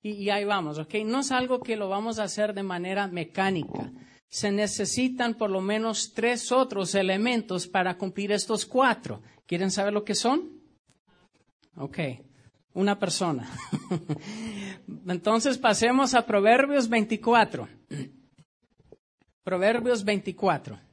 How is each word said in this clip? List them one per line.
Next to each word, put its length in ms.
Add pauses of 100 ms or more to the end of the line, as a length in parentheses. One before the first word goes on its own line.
Y, 120
y 180
ahí 160
vamos, 320
¿ok? 160 (100)
No 160
es 120
algo 280
que 160
lo 140
vamos 280
a 60
hacer 300
de 80
manera 460
mecánica. 840 (420)
Se 160
necesitan 840
por 140
lo 120
menos 520
tres 380
otros 460
elementos 720
para 280
cumplir 360
estos 340
cuatro. 560 (240)
¿Quieren 240
saber 220
lo 120
que 120
son? 440 (1160)
Ok, 220 (760)
una 260
persona. 500 (760)
<laughs> 800
Entonces 500
pasemos 580
a 120
Proverbios 640
veinticuatro. 800 (200)
<clears throat> 1600
Proverbios 580
veinticuatro. 760 (120)